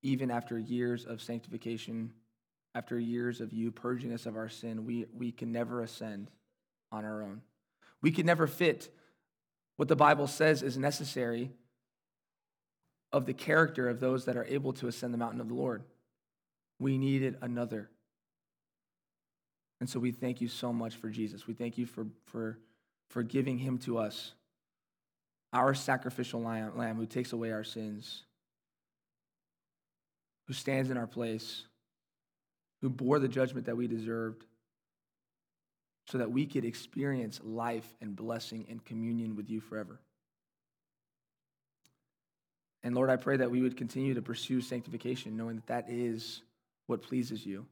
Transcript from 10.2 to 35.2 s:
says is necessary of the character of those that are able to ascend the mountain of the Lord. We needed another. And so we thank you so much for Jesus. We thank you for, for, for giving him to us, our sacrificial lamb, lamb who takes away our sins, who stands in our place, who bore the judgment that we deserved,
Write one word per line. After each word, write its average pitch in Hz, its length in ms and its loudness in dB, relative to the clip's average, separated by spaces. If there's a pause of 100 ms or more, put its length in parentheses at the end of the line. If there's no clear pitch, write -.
says 156 360 6
is 131 160 0
necessary 131 720 0 (1600)
of 135 140 4
the 131 80 -2
character 156 540 4
of 117 120 0
those 127 240 2
that 123 120 0
are - 80 0
able 135 300 0
to 123 140 -4
ascend 120 240 -4
the 117 60 -2
mountain 117 220 -2
of 113 80 -4
the 117 60 -4
Lord. 123 280 -2 (960)
We 135 200 2
needed 135 440 2
another. 117 480 -2 (1900)
And 123 80 -2
so - 80 -2
we 120 140 2
thank 127 280 -2
you 120 60 0
so 120 260 -2
much 113 220 -2
for 110 160 -6
Jesus. 107 380 -4
We 117 60 -2
thank 120 220 -4
you 123 100 0
for, 113 200 -6 (200)
for, 113 300 -4 (520)
for 123 160 0
giving 131 340 0
him 127 200 0
to 120 200 -2
us, - 340 -4 (1200)
our 131 220 8
sacrificial 127 680 0
lamb, 113 380 -4
lamb 113 200 -2
who 113 60 0
takes 123 280 -4
away 113 180 -2
our 107 140 -4
sins, 107 580 -8 (2250)
who 143 60 -6
stands 135 360 0
in 131 80 0
our 117 120 -2
place, 113 560 -4 (1160)
who 135 100 0
bore 127 280 4
the 135 80 4
judgment 127 400 2
that 117 100 -2
we 120 120 0
deserved, 113 580 -2 (1600)